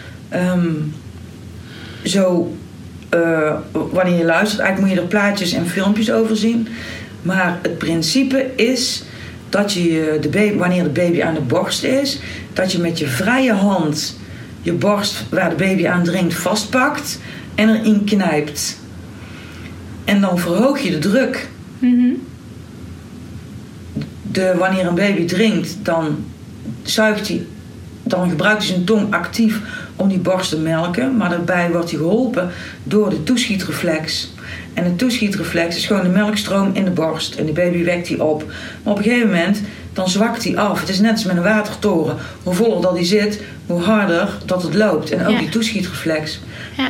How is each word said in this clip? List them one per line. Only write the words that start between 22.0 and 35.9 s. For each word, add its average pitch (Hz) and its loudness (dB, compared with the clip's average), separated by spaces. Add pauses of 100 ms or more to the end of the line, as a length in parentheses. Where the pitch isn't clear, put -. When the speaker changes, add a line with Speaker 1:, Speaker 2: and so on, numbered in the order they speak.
Speaker 1:
De, 185 2
wanneer 185 2
een 175 0
baby 196 2
drinkt, 185 2
dan 160 -2 (600)
zuigt 214 2
hij, 175 -4 (600)
dan 180 2
gebruikt 185 4
hij - -2
zijn 180 0
tong 208 2
actief 220 2 (360)
om 190 2
die 190 2
borst 185 0
te 156 -2
melken. 175 0
Maar 180 2
daarbij 175 0
wordt 170 0
hij 147 -2
geholpen 185 2 (340)
door 202 2
de 156 -2
toeschietreflex. 170 -2 (400)
En 175 -2
de 175 2
toeschietreflex 175 0
is - -4
gewoon 196 2